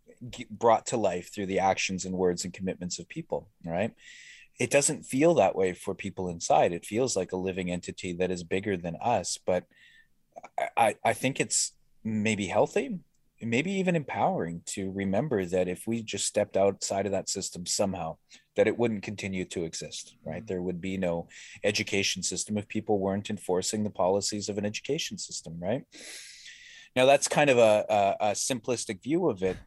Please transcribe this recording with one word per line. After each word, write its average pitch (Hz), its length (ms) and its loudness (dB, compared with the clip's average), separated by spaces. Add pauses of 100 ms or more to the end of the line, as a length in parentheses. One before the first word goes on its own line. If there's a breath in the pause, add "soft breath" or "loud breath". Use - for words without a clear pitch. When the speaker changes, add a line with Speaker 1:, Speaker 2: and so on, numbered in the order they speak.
(300)
Speaker 1:
g-, 120 200 -12
brought 110 360 4
to 127 100 -2
life 98 360 0
through 101 140 -4
the 92 140 2
actions 92 440 2
and 92 100 -6
words 90 300 2
and 90 80 -8
commitments 90 460 -6
of 85 100 -12
people, - 400 -8 (160)
right? 90 280 -2 (680 loud breath)
It 123 120 0
doesn't 143 340 2
feel 156 300 4
that 98 220 4
way 92 180 2
for 95 200 -6
people 95 340 -6
inside. 101 440 2
It 87 140 -6
feels 117 300 0
like 92 160 -2
a 92 40 -4
living 92 340 -2
entity 90 440 -6
that 90 160 0
is 90 120 -4
bigger 95 340 -2
than 85 200 -6
us. 110 480 -2
But 90 200 2 (960 soft breath)
I, - 180 0
I, 110 180 4 (100)
I 113 80 4
think 127 260 -2
it's - 340 -2 (300)
maybe 107 440 0
healthy, 170 520 0 (440)
maybe 123 300 0
even 185 240 2
empowering 110 680 0
to 95 260 -6
remember 98 540 0
that 90 240 2
if 90 180 -6
we 117 160 -2
just - 240 -4
stepped 104 300 0
outside 98 480 2
of 101 80 -2
that 95 160 -2
system 90 380 -6
somehow, 92 500 -2 (380 soft breath)
that 101 120 6
it 101 120 2
wouldn't 110 240 0
continue 98 420 -4
to 87 200 -4
exist, - 600 -10
right? 80 180 -8
Speaker 2:
Mm. 76 40 -14
Speaker 1:
There 90 160 -4
would 90 180 -4
be 95 160 -4
no 85 320 -2 (340 loud breath)
education 101 600 0
system 101 340 -4
if 101 100 -2
people 107 320 0
weren't 98 300 0
enforcing 101 560 -2
the 101 60 -4
policies 101 580 0
of 101 80 -4
an 101 80 -4
education 139 540 -4
system, - 420 -12
right? 226 240 -2 (1120 loud breath)
Now, 127 100 4
that's 139 240 6
kind 147 220 4
of 123 80 8
a, 107 320 8
a, 101 380 4
a - 20 2
simplistic 117 720 -4
view 165 260 2
of 95 140 -2
it. 92 240 0